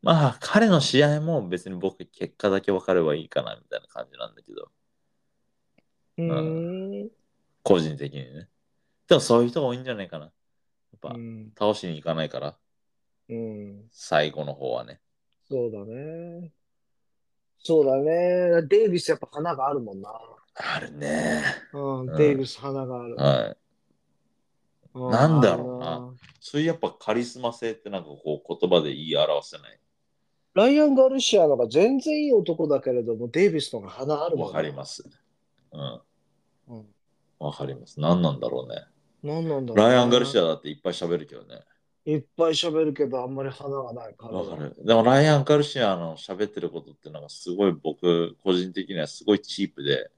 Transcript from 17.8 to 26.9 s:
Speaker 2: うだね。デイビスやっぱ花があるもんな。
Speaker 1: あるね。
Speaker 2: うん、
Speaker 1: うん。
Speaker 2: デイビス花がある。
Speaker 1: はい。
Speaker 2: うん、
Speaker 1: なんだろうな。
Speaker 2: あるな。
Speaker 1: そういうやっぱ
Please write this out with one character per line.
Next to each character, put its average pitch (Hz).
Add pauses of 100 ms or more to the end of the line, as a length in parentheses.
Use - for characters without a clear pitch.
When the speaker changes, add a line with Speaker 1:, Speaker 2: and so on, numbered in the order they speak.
Speaker 2:
う 143
だ 135
ね。 170
デ 202
イ 208
ビ 175
ス 165
や 151
っ -
ぱ -
花 151
が 135
あ 143
る 139
も 107
ん 98
な。 101 (460)
Speaker 1:
あ -
る -
ね。 76 (300)
Speaker 2:
う 143
ん、 135
Speaker 1:
う - (120)
ん。 -
Speaker 2:
デ 151
イ 139
ビ 131
ス -
花 135
が 123
あ 120
る。 117
Speaker 1:
は 65
い。 50 (1400)
Speaker 2:
う 127
ん、 -
Speaker 1:
な 127
ん 160
だ 95
ろ 127
う -
な。 82
Speaker 2:
あ 80
る 123
な。 123 (260)
Speaker 1:
そ -
う 151
い -
う 165
や 165
っ 160
ぱ 98